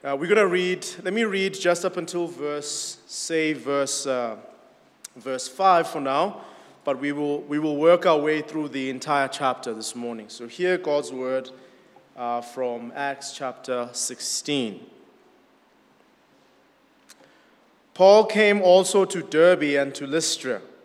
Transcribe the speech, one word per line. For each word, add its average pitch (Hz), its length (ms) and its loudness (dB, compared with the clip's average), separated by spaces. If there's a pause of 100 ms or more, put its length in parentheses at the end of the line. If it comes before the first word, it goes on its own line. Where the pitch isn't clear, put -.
Uh, 139 120 -2
we're 151 120 -4
gonna 208 180 6
read, 180 400 -2 (160)
let 190 120 -4
me 226 100 0
read 190 300 -2
just 175 300 0
up 185 120 -2
until 170 320 -6
verse, 147 800 -8
say 160 480 -2
verse, 139 520 -2
uh, 120 300 -2 (800)
verse 127 320 -8
five 180 400 4
for 160 120 -6
now, 147 420 -2 (420)
but 135 160 -2
we 143 120 -2
will, 147 300 -4
we 147 160 -4
will 151 180 -2
work 170 300 6
our 156 120 6
way 151 240 0
through 151 260 -6
the 135 200 -6
entire 135 400 -2
chapter 127 460 -4
this 110 220 -10
morning. 117 320 -10
So - 180 -16
hear 180 320 -2
God's 147 340 -2
word, 131 380 -4 (680)
uh, 120 240 -4
from 120 560 -8
Acts 139 360 -8
chapter 123 600 -6
sixteen. - 880 -6 (3250)
Paul 202 300 8
came 208 360 2
also 185 440 6
to 180 180 -4
Derbe 151 560 4
and 139 160 -2
to 147 120 -10
Lystra. 135 540 -4 (240)